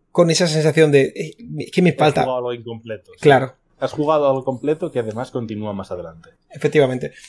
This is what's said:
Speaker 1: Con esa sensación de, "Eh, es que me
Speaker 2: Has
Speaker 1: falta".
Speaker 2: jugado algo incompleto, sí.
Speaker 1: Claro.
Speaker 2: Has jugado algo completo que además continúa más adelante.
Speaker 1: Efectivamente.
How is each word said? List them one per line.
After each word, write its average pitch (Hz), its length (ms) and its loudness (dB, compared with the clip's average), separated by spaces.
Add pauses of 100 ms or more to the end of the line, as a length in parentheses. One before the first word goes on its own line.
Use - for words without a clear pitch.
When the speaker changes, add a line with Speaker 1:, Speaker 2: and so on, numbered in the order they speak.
(120)
Speaker 1:
Con 175 180 4
esa 170 180 2
sensación 156 440 2
de, 139 100 6 (140)
"Eh, 156 220 -10 (220)
es - 120 -12
que 180 100 0
me 175 100 6
Speaker 2:
Has - 60 -2
Speaker 1:
falta". 156 260 2
Speaker 2:
jugado 131 140 -4
algo 123 160 -6
incompleto, 113 600 -12
sí. - 80 -20
Speaker 1:
Claro. 131 340 4 (240)
Speaker 2:
Has 135 140 -4
jugado 151 340 0
algo 135 160 0
completo 147 480 -4
que 127 80 -4
además 113 320 -8
continúa 107 420 -8
más 95 180 -10
adelante. 85 380 -14 (220)
Speaker 1:
Efectivamente. 139 640 0 (160)